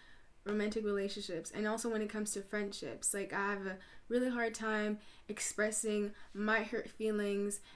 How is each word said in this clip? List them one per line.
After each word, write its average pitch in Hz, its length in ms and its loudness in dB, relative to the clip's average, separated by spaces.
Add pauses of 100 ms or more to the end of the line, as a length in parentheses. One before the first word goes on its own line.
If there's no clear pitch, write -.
(440)
romantic 214 400 2
relationships, 202 640 0
and 214 160 0
also 226 240 2
when 214 120 2
it 214 80 -2
comes 208 220 -2
to 202 100 -4
friendships. 202 720 -2
Like, 196 180 -2
I 202 200 2
have 196 140 -2
a 190 100 -4 (320)
really 247 220 4
hard 233 240 2
time 214 440 2 (300)
expressing 208 840 2 (220)
my 214 280 4
hurt 220 280 -2
feelings 202 680 0 (160)